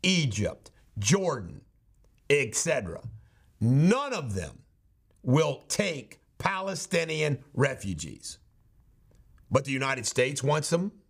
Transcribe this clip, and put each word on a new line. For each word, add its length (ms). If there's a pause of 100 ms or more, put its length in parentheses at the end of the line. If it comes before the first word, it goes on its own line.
Egypt, 680 (280)
Jordan, 600 (680)
et 240
cetera, 480 (600)
none 500
of 220
them 300 (600)
will 460
take 500 (180)
Palestinian 1040 (120)
refugees. 880 (1080)
But 140
the 80
United 340
States 380
wants 260
them. 220 (180)